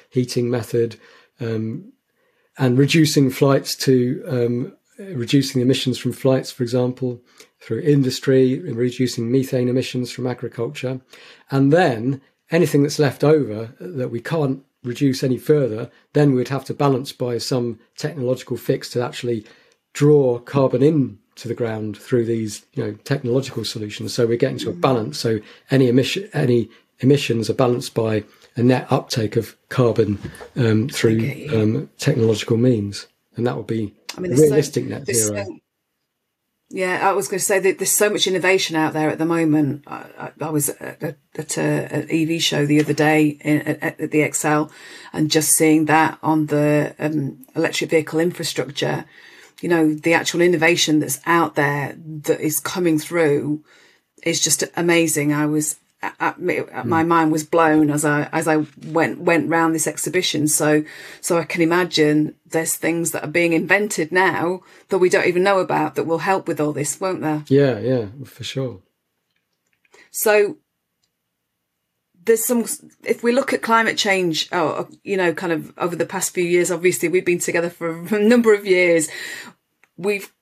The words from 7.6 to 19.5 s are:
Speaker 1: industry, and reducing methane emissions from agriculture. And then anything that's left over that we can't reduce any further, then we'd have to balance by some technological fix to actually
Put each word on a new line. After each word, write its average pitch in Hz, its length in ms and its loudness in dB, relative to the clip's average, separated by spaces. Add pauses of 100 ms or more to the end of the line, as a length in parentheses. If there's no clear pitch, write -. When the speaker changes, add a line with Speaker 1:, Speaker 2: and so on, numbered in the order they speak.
Speaker 1:
industry, 131 760 4
and 135 200 -8
reducing 120 560 -2
methane 127 380 0
emissions 123 420 -2
from 123 140 -8
agriculture. 127 720 -6 (520)
And 139 200 4
then 135 500 2 (280)
anything 151 320 2
that's 147 160 0
left 143 260 0
over 117 560 0
that 156 300 -8
we 117 100 -6
can't 139 440 -4 (200)
reduce 127 400 -2
any 127 140 0
further, 127 540 0 (220)
then 147 200 4
we'd 123 140 0
have 135 160 -6
to - 100 -8
balance 139 380 0
by 123 260 -4
some 120 400 -4 (200)
technological 127 580 -6
fix 135 360 -4
to 123 120 -2
actually 117 400 -6 (500)